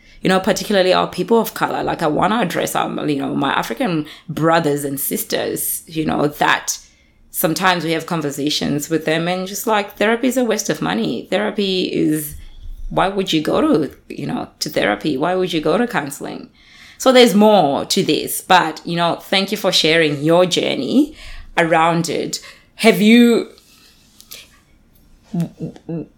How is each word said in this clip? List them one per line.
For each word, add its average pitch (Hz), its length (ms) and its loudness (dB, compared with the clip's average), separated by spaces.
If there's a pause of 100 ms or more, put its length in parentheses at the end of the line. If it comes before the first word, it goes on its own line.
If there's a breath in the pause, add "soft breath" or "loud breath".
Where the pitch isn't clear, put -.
(220 soft breath)
You - 80 0
know, 185 100 2
particularly 190 520 2
our 170 160 2
people 180 320 0
of - 140 -2
color. 135 300 -4
Like, 143 180 -4
I 165 60 0
wanna 170 340 0
address - 340 -2
our, - 140 -2 (180)
you 147 100 -2
know, 135 180 -6
my 139 180 -2
African 180 540 -2 (200 loud breath)
brothers 151 560 0
and 139 160 -6
sisters, - 880 -4
you 160 160 -4
know, - 240 0
that - 520 -2 (520 soft breath)
sometimes 175 520 0
we 160 80 -4
have 156 160 -4
conversations 147 840 -4
with 156 160 -2
them 165 220 0
and 185 200 -4
just 202 200 -8
like, 208 300 -2
"Therapy 233 300 2
is 247 100 0
a 254 60 2
waste 214 260 0
of - 120 -4
money. 165 480 -4
Therapy 196 540 -2 (100)
is, 156 420 -2 (540 soft breath)
why - 180 0
would 196 260 -4
you 156 80 0
go 165 200 0
to, 233 300 0 (180)
you - 180 -10
know, - 220 -8 (100)
to - 100 -8
therapy? 104 480 -2
Why 165 180 -2
would 185 180 -2
you 160 80 -2
go 160 160 0
to 233 100 0
counseling?" - 640 -8 (480 soft breath)
So - 140 6
there's 247 240 8
more 175 500 4
to - 180 0
this, - 380 -2
but, 160 440 2
you 170 100 -4
know, 170 260 0
thank 196 300 -2
you 214 60 -2
for 190 140 0
sharing 156 520 2
your 170 220 6
journey 143 720 0 (420 loud breath)
around 165 520 2
it. - 300 -6 (360 loud breath)
Have 208 260 4
you, 233 480 6 (1800 loud breath)
w-, 170 400 -6 (140)
w-, 156 200 -8 (100)